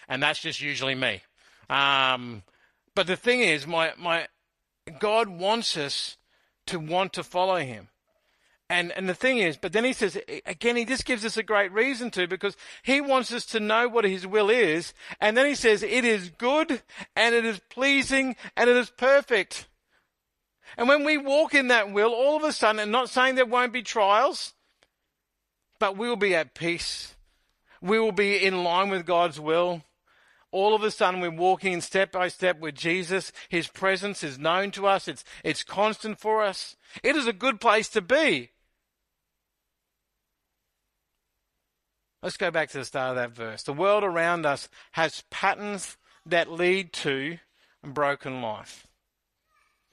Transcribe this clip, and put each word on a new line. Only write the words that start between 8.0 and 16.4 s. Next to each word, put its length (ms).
And, 220
and 160
the 60
thing 240
is, 180
but 160
then 140
he 80
says, 260
again, 300
he 80
just 220
gives 180
us 140
a 40
great 300
reason 400
to, 160
because 300
he 160
wants 320
us 140
to 160
know 260
what 160
his 240
will 220
is. 440
And 160
then 80
he 100
says, 280
"It 200
is 340
good 440